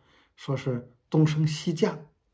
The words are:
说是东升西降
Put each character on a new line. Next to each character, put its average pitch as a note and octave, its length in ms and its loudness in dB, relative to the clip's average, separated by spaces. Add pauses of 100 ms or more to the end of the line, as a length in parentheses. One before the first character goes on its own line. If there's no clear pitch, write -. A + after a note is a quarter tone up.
(360)
说 - 200 -6
是 B2 360 -6 (180)
东 D#3 160 6
升 D#3 220 2
西 - 260 -2
降 F#3+ 240 0 (360)